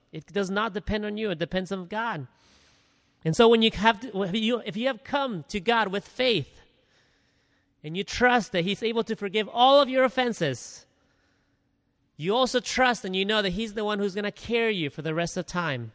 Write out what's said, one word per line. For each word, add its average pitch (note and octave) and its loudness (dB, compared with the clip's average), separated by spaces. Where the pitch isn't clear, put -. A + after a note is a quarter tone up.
It D#3 -14
does F#3 -2
not G3+ -2
depend G#3 -4
on G#3 -6
you. G#3+ -2
It D#3+ -4
depends F3+ -4
on F#3 -6
God. G#3 -6
And D#3+ 0
so A#3 8
when A#3 6
you A3 6
have G3+ 2
to, G#3+ -6
if F#3 -4
you, A3+ 0
if F3+ -8
you A#3 -2
have B3+ -4
come B3+ -4
to G#3 -6
God A3+ 2
with F#3+ -6
faith A#3 -2
and D#3 -12
you G3 -2
trust B3 2
that E3+ 0
he's G3+ -2
able A3+ -2
to A3+ -4
forgive G3+ -4
all C4+ 8
of C4+ 2
your C4 2
offenses, A3 -2
you F3 -2
also B3+ 2
trust B3 0
and F#3 -6
you F#3+ 2
know G#3+ 2
that F#3+ -2
he's G#3 -6
the G#3+ -4
one G#3 -2
who's G3+ -2
gonna G3+ -6
carry A3+ -2
you D#3 -2
for - -10
the D#3 -4
rest E3+ -2
of F3 -4
time. C3+ -4